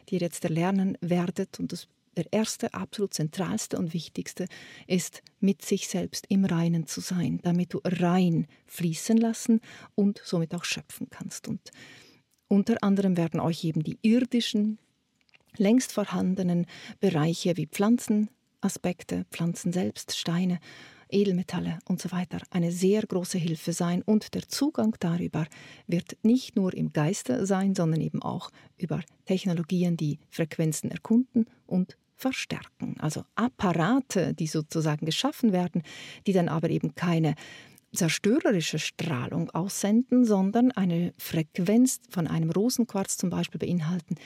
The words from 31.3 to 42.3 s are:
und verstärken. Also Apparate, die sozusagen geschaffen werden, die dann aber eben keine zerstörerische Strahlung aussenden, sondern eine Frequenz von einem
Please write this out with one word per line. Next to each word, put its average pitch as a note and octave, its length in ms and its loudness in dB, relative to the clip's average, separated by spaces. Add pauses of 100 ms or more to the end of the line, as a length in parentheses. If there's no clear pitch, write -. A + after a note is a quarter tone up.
und F#3 300 -2 (200)
verstärken. - 840 -8
Also - 240 -4 (100)
Apparate, G3+ 960 0
die D#3 140 -4
sozusagen D#3 580 -2
geschaffen A3 480 0
werden, F3+ 300 0 (440)
die G3+ 60 4
dann F3 160 4
aber D#3+ 220 0
eben D#3 240 -2
keine E3 400 2 (580)
zerstörerische F#3+ 880 2
Strahlung C3+ 720 -4
aussenden, A3 760 2
sondern G#3+ 480 4
eine F3 460 0
Frequenz G3 880 2
von F3 180 -2
einem D#3+ 240 0